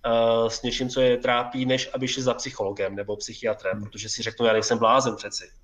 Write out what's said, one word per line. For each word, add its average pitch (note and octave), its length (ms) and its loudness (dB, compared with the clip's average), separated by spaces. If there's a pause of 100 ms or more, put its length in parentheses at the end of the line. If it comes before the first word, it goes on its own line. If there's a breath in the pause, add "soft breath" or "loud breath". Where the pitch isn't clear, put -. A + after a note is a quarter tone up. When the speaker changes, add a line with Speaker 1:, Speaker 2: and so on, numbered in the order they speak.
Speaker 1:
eh, A#2 440 4
s - 120 -8
něčím, B2 260 -2
co C3 120 -2
je B2 160 6
trápí, B2 500 0
než C3 280 0
aby B2+ 140 -2
šli C3 140 -4
za B2 120 2
psychologem G2 640 -4
nebo G2+ 200 -6
psychiatrem, G#2 600 -4
Speaker 2:
Hmm. G#2 80 -8
Speaker 1:
protože G#2+ 240 -12
si - 140 -6
řeknou, A#2 240 -2
„Já A2 60 6
nejsem A2 260 2
blázen A#2 380 4
přeci“, - 280 -10 (200)